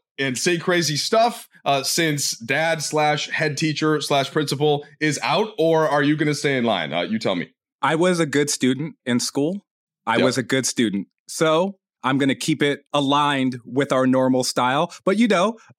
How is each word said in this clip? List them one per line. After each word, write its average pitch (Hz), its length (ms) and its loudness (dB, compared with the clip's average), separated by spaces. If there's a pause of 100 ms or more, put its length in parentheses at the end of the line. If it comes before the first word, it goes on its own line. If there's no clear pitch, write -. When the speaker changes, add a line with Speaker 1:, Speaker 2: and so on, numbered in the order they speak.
(160)
Speaker 1:
and 131 220 -4
say 175 200 0
crazy 170 380 0
stuff, 226 520 0 (160)
uh, 139 180 0
since 147 560 -2
dad 151 440 -2
slash 151 480 0
head 147 260 -2
teacher 156 440 0
slash 139 300 0
principal 147 560 -2 (140)
is 151 240 0
out, 180 340 -2
or 160 300 2
are 147 160 2
you 151 120 2
gonna 151 180 0
stay 143 220 -2
in 123 60 0
line? 90 300 0
Uh, 82 80 -2
you 92 180 -2
tell 107 160 -2
me. 85 160 -6 (320)
Speaker 2:
I 147 140 0
was 175 240 2
a 165 60 0
good 143 220 0
student 131 460 -2 (100)
in 123 140 0
school. 156 480 -4 (400)
I 113 120 2
Speaker 1:
Yep. - 60 4
Speaker 2:
was 127 140 0
a 123 60 -2
good 131 220 -2
student. 101 420 -2 (180)
So 165 520 0 (240)
I'm 131 140 0
gonna 135 180 0
keep 131 280 -2
it 143 180 0 (140)
aligned 139 680 0
with 131 300 -2
our 131 140 4
normal 131 360 2
style. 131 480 0 (140)
But, 196 140 2
you 233 100 4
know, 196 300 0 (200)